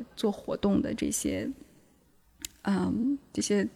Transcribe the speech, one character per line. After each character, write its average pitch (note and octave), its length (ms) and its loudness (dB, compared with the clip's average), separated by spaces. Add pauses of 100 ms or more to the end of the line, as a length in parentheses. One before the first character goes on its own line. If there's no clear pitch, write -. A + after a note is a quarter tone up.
(160)
做 G#3+ 160 2
活 - 240 -6
动 G3 240 4
的 - 140 0
这 - 160 0
些， - 380 -2 (1120)
嗯， G3 540 0 (160)
这 G#3 100 -2
些 G3+ 340 2